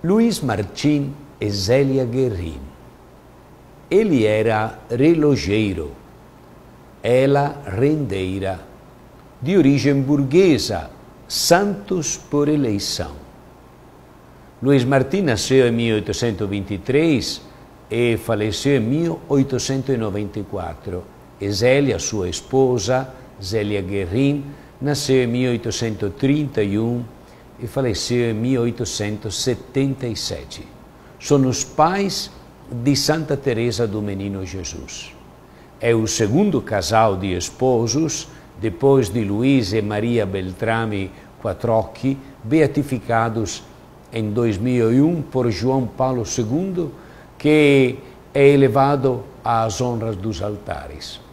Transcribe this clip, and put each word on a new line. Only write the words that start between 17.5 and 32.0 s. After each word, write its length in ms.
e 260
faleceu 600
em 20
mil 480
oitocentos 680
e 40
noventa 420
e 40
quatro. 600
E 120
Zélia, 480
sua 300
esposa, 800
Zélia 380
Guerrin, 640
nasceu 420
em 40
mil 240
oitocentos 580
e 40
trinta 500
e 160
um 240
e 80
faleceu 640
em 20
mil 280
oitocentos 760
e 40
setenta 680
e 80
sete. 500
São 260
os 180
pais 680